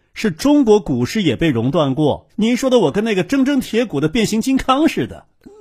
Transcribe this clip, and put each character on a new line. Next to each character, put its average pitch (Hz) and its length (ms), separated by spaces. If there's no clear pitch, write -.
是 - 160
中 277 360
国 208 160
股 123 240
市 214 180
也 127 140
被 165 120
熔 120 220
断 143 240
过。 143 400
您 226 220
说 269 120
的 247 100
我 151 120
跟 208 140
那 220 100
个 180 80
铮 269 220
铮 277 160
铁 233 240
骨 139 160
的 156 80
变 220 160
形 214 160
金 262 160
刚 262 320
似 131 180
的。 80 180